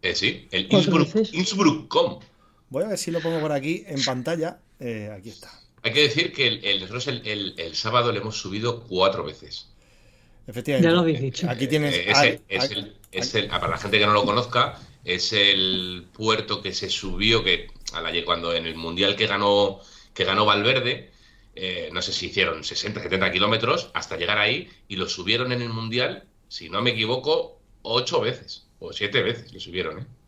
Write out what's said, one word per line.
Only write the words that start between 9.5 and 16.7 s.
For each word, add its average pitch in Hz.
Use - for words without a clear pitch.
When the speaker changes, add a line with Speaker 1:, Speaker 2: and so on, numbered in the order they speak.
Speaker 3:
Efectivamente. 127
Speaker 2:
Ya 165
lo 180
habéis 156
dicho. 135
Speaker 3:
Aquí 127
tienes 147
Speaker 1:
Eh, 87
es 135
Speaker 3:
al, 139
Speaker 1:
el, -
es 98
Speaker 3:
al 135
Speaker 1:
el, 101
es 95
el, 98
ah, 90
para 82
la 80
gente 104
que 104
no 104
lo 101
conozca, 120
es 90
el 92
puerto 107
que 95